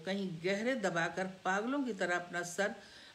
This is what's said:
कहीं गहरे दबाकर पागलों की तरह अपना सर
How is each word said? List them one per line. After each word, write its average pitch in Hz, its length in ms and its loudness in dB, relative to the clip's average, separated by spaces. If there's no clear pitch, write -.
कहीं 190 400 -2
गहरे 214 300 2
दबाकर 175 500 2
पागलों 208 580 0
की 240 100 0
तरह 180 220 2
अपना 175 280 -2
सर 202 320 0